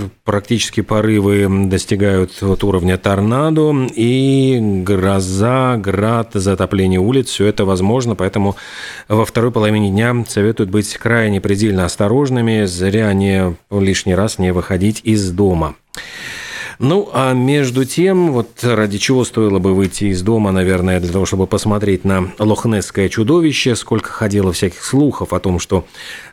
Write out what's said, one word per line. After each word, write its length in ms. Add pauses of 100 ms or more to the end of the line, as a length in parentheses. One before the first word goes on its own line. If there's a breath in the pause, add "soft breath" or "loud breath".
(260)
практически 560
порывы, 640
м, 260
достигают 720
вот 240
уровня 320
торнадо, 1000
и 640 (240)
гроза, 960
град, 560
затопление 680
улиц — 300
все 160
это 180
возможно, 520
поэтому 420 (500 loud breath)
во 180
второй 260
половине 400
дня 360
советуют 440
быть 260
крайне 420
предельно 460
осторожными, 800
зря 480
не, 420 (140)
лишний 460
раз 240
не 120
выходить 520
из 280
дома. 440 (1040 loud breath)
Ну, 360
а 200
между 520
тем, 480
вот 160 (140)
ради 340
чего 260
стоило 360
бы 140
выйти 320
из 180
дома, 280
наверное, 480
для 140
того, 120
чтобы 220
посмотреть 560
на 340
лохнесское 680
чудовище, 680
сколько 340
ходило 420
всяких 320
слухов 480
о 80
том, 200
что, 260 (480 loud breath)